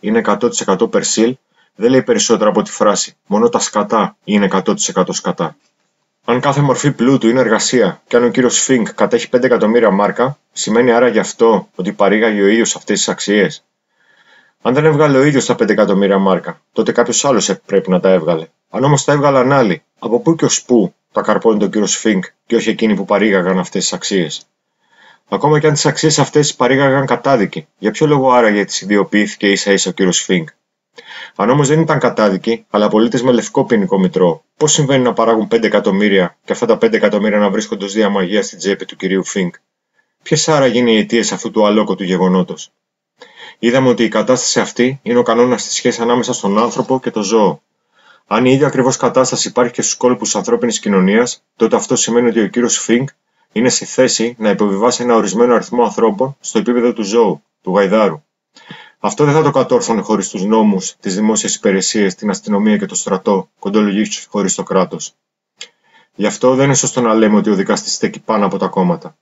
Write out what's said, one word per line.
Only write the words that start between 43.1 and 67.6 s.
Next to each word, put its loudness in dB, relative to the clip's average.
Είδαμε 2
ότι 2
η 0
κατάσταση 0
αυτή -2
είναι 0
ο 4
κανόνας 0
της -8
σχέσης -2
ανάμεσα 0
στον -2
άνθρωπο -2
και -6
το -4
ζώο. 0
Αν 0
η 4
ίδια 2
ακριβώς 0
κατάσταση 0
υπάρχει -2
και -6
στους -4
κόλπους -2
της -4
ανθρώπινης -2
κοινωνίας, 0
τότε 2
αυτό -2
σημαίνει 0
ότι 0
ο 2
κύριος -2
Φινκ 0
είναι 0
σε -2
θέση 0
να 0
υποβιβάσει 0
ένα 0
ορισμένο 2
αριθμό 0
ανθρώπων -2
στο -6
επίπεδο 0
του -8
ζώου, 0
του -4
γαϊδάρου. 0
Αυτό -2
δεν 2
θα 4
το 0
κατόρθωνε 0
χωρίς -2
τους -8
νόμους, 0
τις -6
δημόσιες -2
υπηρεσίες, -2
την -6
αστυνομία 0
και -4
το -12
στρατό, -2
κοντολογήθηκε -2
χωρίς -4
το -6
κράτος. -4
Γι' -2
αυτό 0
δεν 2
είναι 2
σωστό -2
να 2
λέμε 4
ότι 2
ο 2
δικαστής -2